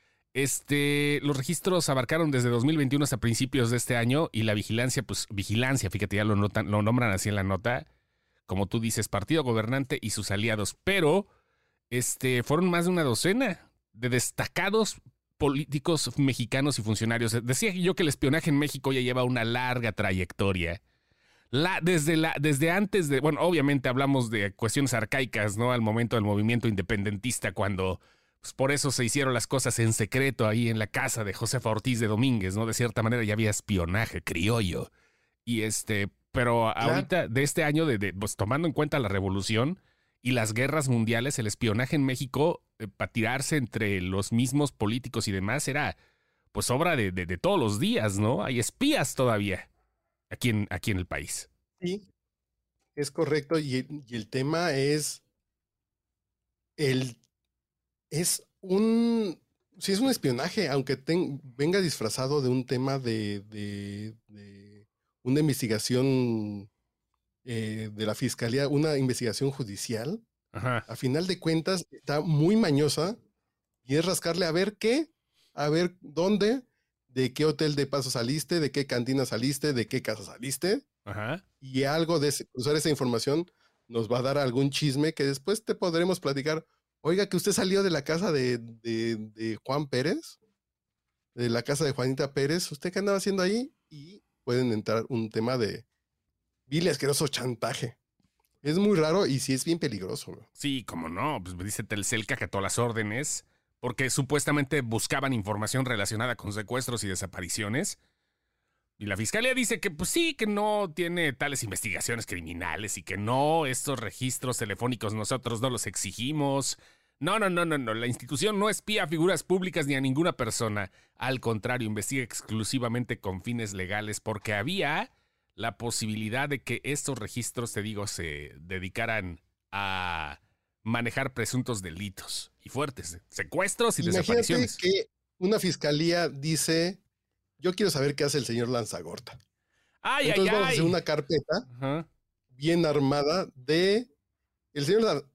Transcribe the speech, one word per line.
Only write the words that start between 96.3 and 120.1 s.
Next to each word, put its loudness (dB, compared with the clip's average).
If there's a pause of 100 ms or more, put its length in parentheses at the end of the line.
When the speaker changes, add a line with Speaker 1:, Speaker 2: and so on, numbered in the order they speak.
Speaker 2:
vil 0
y 4
asqueroso 0
chantaje. -4 (640)
Es 0
muy 6
raro 4
y 0
sí 0
es -2
bien 0
peligroso, -6
güey. -20
Speaker 1:
Sí, -4
cómo -8
no, -4
pues -10
dice -6
Telcel -4
que -2
acató -4
las -2
órdenes -4 (340)
porque -4
supuestamente 0
buscaban -2
información 0
relacionada -2
con -8
secuestros -4
y -2
desapariciones. -4 (1000)
Y -12
la -2
fiscalía 0
dice 0
que, -4
pues -4
sí, 2
que -2
no 0
tiene 0
tales -2
investigaciones -4
criminales -6
y -10
que -8
no, 0
estos -4
registros -4
telefónicos -4
nosotros -4
no 0
los -4
exigimos. -4 (420)
No, 0
no, 2
no, 0
no, 0
no. -2
La -2
institución -2
no 2
espía -2
a -4
figuras 2
públicas 0
ni 0
a 0
ninguna 2